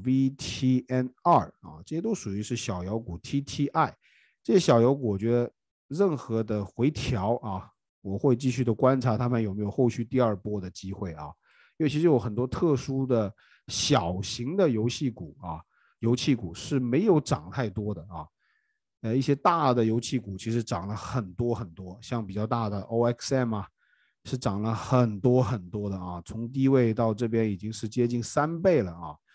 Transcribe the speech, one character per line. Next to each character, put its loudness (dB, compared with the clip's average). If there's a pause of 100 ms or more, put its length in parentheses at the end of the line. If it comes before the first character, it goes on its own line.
V 2
T 0
N 0
R 4
啊， -18
这 -8
些 -4
都 -2
属 -4
于 -4
是 -4
小 -4
油 -4
股 -8
，T -4
T -4
I。 0 (460)
这 0
些 8
小 8
油 6
股， -2
我 0
觉 -2
得 2 (360)
任 0
何 -2
的 -2
回 0
调 -2
啊， -8 (320)
我 -6
会 4
继 0
续 -2
的 2
观 4
察 2
他 -2
们 0
有 -2
没 -4
有 -2
后 2
续 -2
第 0
二 4
波 -6
的 -10
机 -12
会 -8
啊。 -12 (440)
因 0
为 2
其 0
实 4
有 6
很 -4
多 0
特 0
殊 -2
的 2 (360)
小 0
型 -6
的 4
游 2
戏 -2
股 -10
啊， -10 (380)
油 2
气 2
股 -4
是 -4
没 2
有 6
涨 -2
太 -4
多 -4
的 -10
啊。 -12 (760)
呃， -2
一 2
些 2
大 4
的 4
油 2
气 -4
股 -6
其 -6
实 0
涨 -4
了 -6
很 -6
多 0
很 -6
多， -14
像 -6
比 -10
较 -2
大 -2
的 -4
O 0
X 0
M 0
啊， -6 (560)
是 -4
涨 -2
了 -2
很 2
多 4
很 -4
多 -4
的 -4
啊， -8
从 -10
低 0
位 4
到 2
这 -2
边 0
已 -2
经 -8
是 -8
接 0
近 -2
三 -2
倍 4
了 -2
啊。 -14 (180)